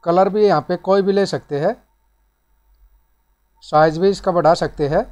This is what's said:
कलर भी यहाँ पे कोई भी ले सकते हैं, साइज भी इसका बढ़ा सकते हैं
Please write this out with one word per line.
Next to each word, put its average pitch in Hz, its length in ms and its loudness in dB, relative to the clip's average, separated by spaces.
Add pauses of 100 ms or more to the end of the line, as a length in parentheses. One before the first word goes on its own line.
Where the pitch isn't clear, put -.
कलर 180 240 2
भी 208 140 -2
यहाँ 180 200 2
पे 180 160 -6
कोई 190 240 0
भी 190 100 0
ले 196 140 0
सकते 160 320 -8
हैं, 190 180 -4 (1900)
साइज 156 340 2
भी 190 120 0
इसका 190 220 -4
बढ़ा 170 240 2
सकते 151 320 -6
हैं 175 240 -2